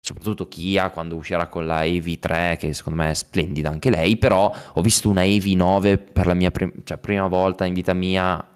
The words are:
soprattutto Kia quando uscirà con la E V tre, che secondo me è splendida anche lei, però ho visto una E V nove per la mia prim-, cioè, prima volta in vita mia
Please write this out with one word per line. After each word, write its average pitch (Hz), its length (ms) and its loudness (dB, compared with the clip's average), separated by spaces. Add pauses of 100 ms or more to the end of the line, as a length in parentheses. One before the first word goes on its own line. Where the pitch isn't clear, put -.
soprattutto - 480 -6
Kia 92 420 0
quando 82 260 -8
uscirà 85 320 -4
con 82 180 -6
la 80 160 0
E 87 180 2
V 82 180 -6
tre, 85 400 0
che 78 140 -4
secondo 80 300 -4
me 78 80 2
è 76 40 0
splendida 76 540 -4
anche 80 220 -2
lei, 92 260 2
però 101 380 2 (200)
ho 82 60 0
visto 107 280 2
una 95 160 2
E 101 160 4
V 95 140 -2
nove 95 440 4
per - 280 -2
la 87 80 4
mia 90 160 2
prim-, - 340 -6
cioè, 82 140 -8
prima 101 280 -2
volta 92 380 2
in 90 100 -2
vita 90 200 0
mia 92 600 0